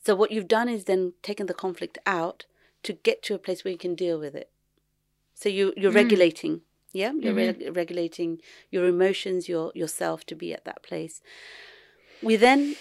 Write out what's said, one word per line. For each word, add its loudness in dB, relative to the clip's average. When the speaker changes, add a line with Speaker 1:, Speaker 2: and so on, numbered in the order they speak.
Speaker 1:
So 4
what 2
you've -4
done 2
is -6
then 0
taken -8
the -4
conflict -8
out -4
to -8
get 0
to -6
a -2
place -6
where -4
you -10
can -6
deal -2
with -10
it. -14
So -4
you, 2
you're 2
Speaker 2:
Mm. 6
Speaker 1:
regulating, 4
yeah? -2
You're -2
Speaker 2:
Mm-hmm. 0
Speaker 1:
reg-, -8
regulating -4
your 0
emotions, 0
your, -4
yourself -4
to -12
be -10
at -14
that -14
place. -10
We 4
then, 6